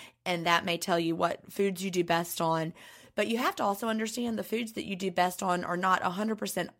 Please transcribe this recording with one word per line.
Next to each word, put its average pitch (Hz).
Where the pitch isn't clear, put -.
and 170
that 170
may 170
tell 170
you 165
what -
foods 190
you 196
do 175
best 170
on. 165
But 208
you 226
have 320
to 247
also 202
understand 220
the 196
foods 226
that -
you 196
do 185
best 180
on 180
are 175
not 185
a 185
hundred 214
percent 190